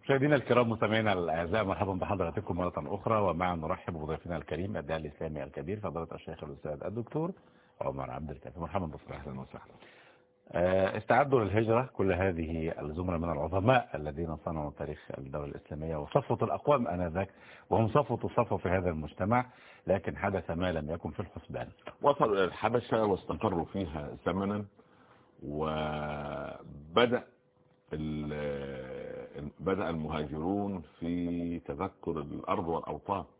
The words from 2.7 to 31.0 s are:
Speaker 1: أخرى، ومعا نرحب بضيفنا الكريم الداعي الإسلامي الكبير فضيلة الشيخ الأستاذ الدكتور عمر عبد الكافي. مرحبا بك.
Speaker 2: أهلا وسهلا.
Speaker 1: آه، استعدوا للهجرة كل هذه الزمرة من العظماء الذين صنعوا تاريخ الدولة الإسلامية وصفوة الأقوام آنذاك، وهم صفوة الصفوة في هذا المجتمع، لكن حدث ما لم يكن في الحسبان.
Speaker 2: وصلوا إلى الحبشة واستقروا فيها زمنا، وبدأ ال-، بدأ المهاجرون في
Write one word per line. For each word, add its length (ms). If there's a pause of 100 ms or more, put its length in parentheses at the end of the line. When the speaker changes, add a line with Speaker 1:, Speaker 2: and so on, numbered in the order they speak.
Speaker 1:
أخرى، 380
ومعا 400
نرحب 380
بضيفنا 440
الكريم 400
الداعي 240
الإسلامي 420
الكبير 360
فضيلة 320
الشيخ 320
الأستاذ 420
الدكتور 460 (500)
عمر 300
عبد 180
الكافي. 300
مرحبا 260
بك. 260
Speaker 2:
أهلا 280
وسهلا. 240 (880)
Speaker 1:
آه، 460
استعدوا 460
للهجرة 500
كل 200
هذه 680
الزمرة 360
من 140
العظماء 640
الذين 420
صنعوا 400
تاريخ 300 (100)
الدولة 280
الإسلامية 520
وصفوة 440
الأقوام 460
آنذاك، 420 (400)
وهم 180
صفوة 360
الصفوة 340
في 120
هذا 200
المجتمع، 560 (420)
لكن 300
حدث 340
ما 200
لم 200
يكن 200
في 80
الحسبان. 480 (340)
Speaker 2:
وصلوا 340
إلى 80
الحبشة 600
واستقروا 600
فيها 440 (160)
زمنا، 400 (800)
وبدأ 1800 (680)
ال-، 1600 (100)
بدأ 300
المهاجرون 920 (160)
في 600